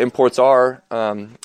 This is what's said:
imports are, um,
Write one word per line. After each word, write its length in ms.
imports 380
are, 520
um, 540